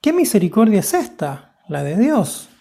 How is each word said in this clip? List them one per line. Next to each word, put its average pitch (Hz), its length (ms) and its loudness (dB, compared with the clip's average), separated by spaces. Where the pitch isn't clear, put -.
¿qué 302 100 2
misericordia 220 680 2
es - 120 -4
esta, 151 640 -6
la 147 140 -6
de 147 140 -4
Dios? 247 540 0